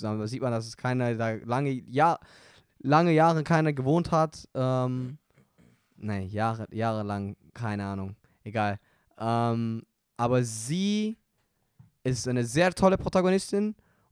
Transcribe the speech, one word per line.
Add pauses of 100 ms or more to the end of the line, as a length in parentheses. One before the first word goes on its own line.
dann
sieht
man,
dass
es
keine
da
lange
Jahr, (600)
lange
Jahre
keiner
gewohnt
hat.
Ähm, (800)
nein,
Jahre,
jahrelang, (180)
keine
Ahnung, (280)
egal. (380)
Ähm, (340)
aber
sie (840)
ist
eine
sehr
tolle
Protagonistin (360)